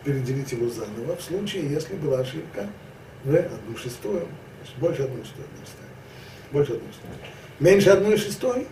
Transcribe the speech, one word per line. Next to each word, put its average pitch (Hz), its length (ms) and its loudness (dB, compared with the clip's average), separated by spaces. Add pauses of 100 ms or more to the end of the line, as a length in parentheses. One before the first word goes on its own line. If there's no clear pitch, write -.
переделить 135 480 -2
его 120 180 0
заново 113 460 -6
в - 60 -10
случае, 190 480 -4
если 156 260 -2
была 135 240 2
ошибка - 480 -6 (560)
в 139 120 2
одну 113 420 0
шестую, 208 440 -6
то - 60 -8 (360)
есть - 140 -16
больше 147 260 0
одной 120 200 -6
шестой - 220 -14 (100)
не - 80 -18
оставить. - 880 -18
Больше 139 220 4
одной - 180 -6
шестой. - 180 -16 (500)
Меньше 196 300 10
одной 202 280 8
шестой 254 540 0